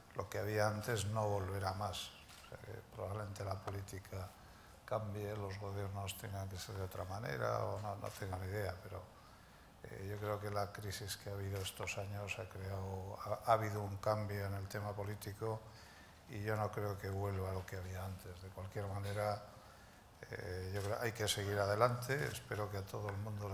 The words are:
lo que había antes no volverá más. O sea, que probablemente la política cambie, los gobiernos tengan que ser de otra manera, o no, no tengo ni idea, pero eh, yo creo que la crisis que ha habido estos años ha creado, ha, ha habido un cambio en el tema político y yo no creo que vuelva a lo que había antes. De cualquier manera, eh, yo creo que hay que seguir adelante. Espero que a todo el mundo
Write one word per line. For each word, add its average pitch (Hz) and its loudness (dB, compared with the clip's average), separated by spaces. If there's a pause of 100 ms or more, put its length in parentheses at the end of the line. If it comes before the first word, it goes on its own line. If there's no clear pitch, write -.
(160)
lo 98 -2
que - -2
había 104 6
antes 104 4
no 107 4
volverá 95 2
más. 98 -2 (340)
O - -16
sea, - -8
que 104 -8 (160)
probablemente 101 -2
la 98 2
política 95 -4 (560)
cambie, 104 0
los 101 -2
gobiernos 98 -2
tengan 98 -2
que 95 -4
ser 98 -6
de 95 0
otra 92 -2
manera, 113 2
o 101 0
no, 101 -2
no 107 -4 (100)
tengo 95 -2
ni 95 -2
idea, 95 0
pero - -8 (640)
eh, - -6
yo 104 -2
creo 104 2
que 104 -2
la 101 2
crisis 101 -4
que - -6
ha 101 -2
habido 98 0
estos - -2
años 101 -2
ha 95 -4
creado, 95 -4
ha, 107 2
ha 117 10
habido 107 6
un 101 0
cambio 101 4
en 98 2
el 98 -2
tema 104 0
político 104 0 (680)
y 104 -2
yo 107 4
no 107 4
creo 104 2
que 98 -2
vuelva 98 2
a - 0
lo 92 -2
que 95 -6
había 92 -4
antes. 92 -6
De 92 -10
cualquier 95 -4
manera, 101 2 (880)
eh, 92 -2
yo 101 2
creo 104 2
que 123 2
hay 113 4
que 107 2
seguir 101 4
adelante. 120 6
Espero 104 0
que 98 0
a 95 0
todo 104 -2
el 98 0
mundo 104 -2